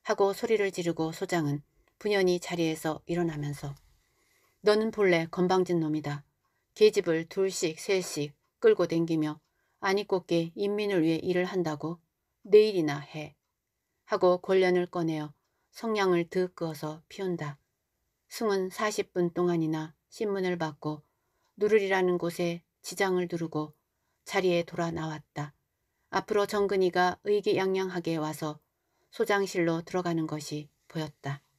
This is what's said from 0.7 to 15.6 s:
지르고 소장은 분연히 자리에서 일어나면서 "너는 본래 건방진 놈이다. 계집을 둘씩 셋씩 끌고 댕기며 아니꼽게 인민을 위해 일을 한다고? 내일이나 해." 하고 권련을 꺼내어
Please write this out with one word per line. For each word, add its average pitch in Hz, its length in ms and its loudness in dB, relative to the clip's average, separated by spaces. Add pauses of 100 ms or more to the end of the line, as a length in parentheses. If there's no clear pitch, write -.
지르고 165 400 -2
소장은 151 500 -2 (380)
분연히 190 400 2
자리에서 160 680 -2
일어나면서 147 680 -4 (840)
"너는 214 300 4
본래 175 380 2
건방진 180 500 2
놈이다. 151 440 -4 (500)
계집을 180 560 4
둘씩 185 500 -2
셋씩 175 560 -4 (240)
끌고 208 280 4
댕기며 165 520 -2 (400)
아니꼽게 185 760 0
인민을 202 480 0
위해 160 140 2
일을 180 280 -2
한다고? 165 540 -4 (420)
내일이나 196 580 4
해." 151 360 -14 (680)
하고 180 340 4
권련을 180 480 2
꺼내어 160 460 -4 (380)